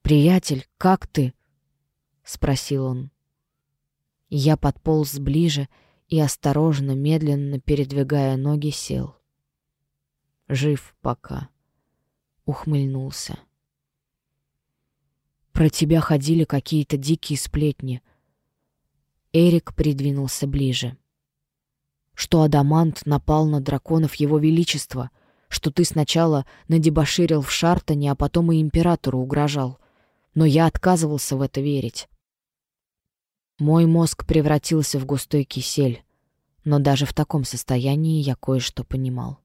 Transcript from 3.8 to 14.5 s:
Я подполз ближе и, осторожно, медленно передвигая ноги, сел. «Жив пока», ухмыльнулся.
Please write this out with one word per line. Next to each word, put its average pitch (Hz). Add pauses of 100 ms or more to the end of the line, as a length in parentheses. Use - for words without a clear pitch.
Я 147
подполз 147
ближе 143 (380)
и, 160
осторожно, 143
медленно 143
передвигая 139
ноги, 147
сел. - (1300)
«Жив 139
пока», - (960)
ухмыльнулся. 139 (2250)